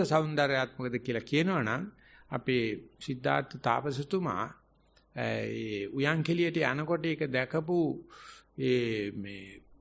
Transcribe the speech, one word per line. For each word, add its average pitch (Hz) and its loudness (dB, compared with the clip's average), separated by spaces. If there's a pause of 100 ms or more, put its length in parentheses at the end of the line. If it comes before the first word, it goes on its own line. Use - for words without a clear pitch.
සෞංදර්යාත්මකද 139 2
කියලා 117 -2
කියනවනම් 147 2 (440)
අපේ 127 0 (320)
සිද්ධාර්ථ 139 -2
තාපසතුමා, 131 0 (720)
ඒ 110 -2
උයන්කෙලියට 160 2
යනකොට 156 0
ඒක 156 -2
දැකපු 156 0 (800)
ඒ 117 2
මේ 98 -12 (200)